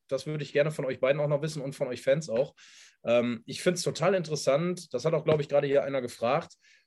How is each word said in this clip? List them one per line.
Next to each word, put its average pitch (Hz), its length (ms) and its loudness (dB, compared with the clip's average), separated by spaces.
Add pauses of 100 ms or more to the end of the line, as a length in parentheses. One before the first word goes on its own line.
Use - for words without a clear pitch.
das 131 180 -4
würde 151 180 -6
ich 143 100 -12
gerne 143 180 4
von 156 140 -6
euch 127 140 -4
beiden 143 220 2
auch 147 60 2
noch 143 160 0
wissen 156 180 -6
und 135 140 -8
von 139 120 -4
euch 123 140 -8
Fans 151 260 2
auch. 120 280 0 (480)
Ähm, 120 420 2
ich 127 160 -12
find's 175 220 0
total 165 320 0
interessant, 160 760 -2
das 123 140 -6
hat 165 80 2
auch, 151 100 0
glaub 156 160 4
ich, 143 80 0
gerade 143 200 2
hier 139 160 4
einer 139 180 -2
gefragt, 120 540 -2 (320)